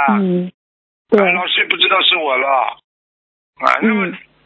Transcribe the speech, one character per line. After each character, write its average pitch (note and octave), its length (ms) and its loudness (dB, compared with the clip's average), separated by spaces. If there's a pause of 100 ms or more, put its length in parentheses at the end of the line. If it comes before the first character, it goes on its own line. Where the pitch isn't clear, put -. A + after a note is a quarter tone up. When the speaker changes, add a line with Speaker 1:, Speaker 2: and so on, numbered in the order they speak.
(200)
Speaker 1:
嗯， F3+ 320 -2 (580)
对。 G#3 120 4
Speaker 2:
啊， F#3 120 2
老 F3+ 140 -4
师 - 140 -2
也 - 40 -2
不 E3+ 120 -4
知 F#3+ 120 2
道 F#3+ 120 2
是 F3+ 160 2
我 C#3+ 200 -2
了。 C3+ 120 -2 (1120)
啊， B2+ 200 2
那 A3 120 0
么 G3+ 140 -2
Speaker 1:
嗯。 F3+ 100 -12 (280)